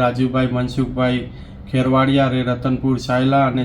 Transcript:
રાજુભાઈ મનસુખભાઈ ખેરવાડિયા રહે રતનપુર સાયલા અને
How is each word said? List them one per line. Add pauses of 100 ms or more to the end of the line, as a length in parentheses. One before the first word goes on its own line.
રાજુભાઈ
મનસુખભાઈ (440)
ખેરવાડિયા
રહે
રતનપુર
સાયલા
અને